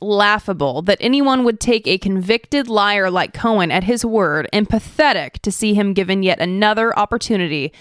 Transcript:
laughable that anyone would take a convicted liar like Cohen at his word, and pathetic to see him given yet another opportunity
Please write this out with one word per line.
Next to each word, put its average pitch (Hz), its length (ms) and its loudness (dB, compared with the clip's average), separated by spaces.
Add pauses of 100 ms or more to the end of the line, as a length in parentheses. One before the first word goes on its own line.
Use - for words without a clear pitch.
laughable 202 800 0
that 190 180 2
anyone 262 440 2
would 226 160 0
take 233 260 0
a 185 100 2
convicted 196 720 -2
liar 202 420 2
like 180 220 -2
Cohen 208 380 0
at 180 140 0
his 277 200 -2
word, 180 480 0
and 208 160 0
pathetic 220 760 -2
to 202 100 -4
see 214 200 0
him 202 220 0
given 190 280 0
yet 185 180 2
another 214 580 0
opportunity 180 840 -2